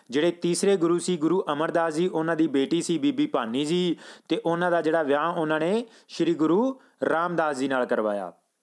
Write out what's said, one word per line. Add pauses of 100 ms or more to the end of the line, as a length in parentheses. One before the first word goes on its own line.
(100)
ਜਿਹੜੇ
ਤੀਸਰੇ
ਗੁਰੂ
ਸੀ
ਗੁਰੂ
ਅਮਰਦਾਸ
ਜੀ,
ਉਹਨਾਂ
ਦੀ
ਬੇਟੀ
ਸੀ
ਬੀਬੀ
ਭਾਨੀ
ਜੀ (320)
ਤੇ
ਉਹਨਾਂ
ਦਾ
ਜਿਹੜਾ
ਵਿਆਹ
ਉਹਨਾਂ
ਨੇ (220)
ਸ਼੍ਰੀ
ਗੁਰੂ (280)
ਰਾਮਦਾਸ
ਜੀ
ਨਾਲ
ਕਰਵਾਇਆ (300)